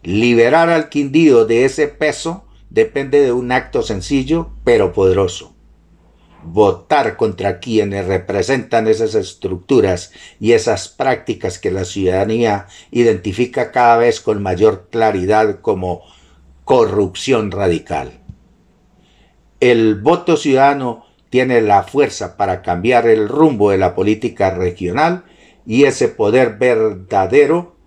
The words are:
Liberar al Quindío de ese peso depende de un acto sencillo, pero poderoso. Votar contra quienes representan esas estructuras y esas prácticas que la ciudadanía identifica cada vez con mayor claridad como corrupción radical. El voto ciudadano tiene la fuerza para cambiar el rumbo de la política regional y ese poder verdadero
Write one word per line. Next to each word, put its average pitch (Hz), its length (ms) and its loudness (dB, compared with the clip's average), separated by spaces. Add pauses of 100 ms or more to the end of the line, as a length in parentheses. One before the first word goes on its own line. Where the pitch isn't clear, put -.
Liberar 120 640 2
al 160 180 0
Quindío 139 580 2
de 117 180 2
ese 147 240 -2
peso 156 560 -6 (260)
depende 135 500 0
de 131 120 2
un 123 180 -4
acto 127 320 -2
sencillo, 135 680 -4 (120)
pero 104 300 2
poderoso. 95 640 0 (880)
Votar 104 720 0
contra 95 420 -4
quienes 101 480 -2
representan 104 800 -2
esas 107 300 0
estructuras 92 960 -2 (260)
y 107 140 0
esas 110 360 0
prácticas 120 680 -6
que 90 140 -4
la 92 120 -4
ciudadanía 98 840 -2 (240)
identifica 117 800 0
cada 120 240 4
vez 117 240 0
con 104 240 -4
mayor 95 460 0
claridad 107 720 0
como 92 420 -6 (640)
corrupción 107 840 0
radical. 85 680 -4 (1400)
El 113 420 2
voto 165 360 0
ciudadano 135 680 0 (260)
tiene 127 320 2
la 101 200 2
fuerza 110 540 -4
para 95 260 -4
cambiar 113 460 0
el 110 200 2
rumbo 120 440 2
de 95 60 0
la 92 180 0
política 101 540 -2
regional 92 760 -4 (420)
y 117 160 2
ese 135 240 2
poder 110 520 0
verdadero 113 1160 0 (120)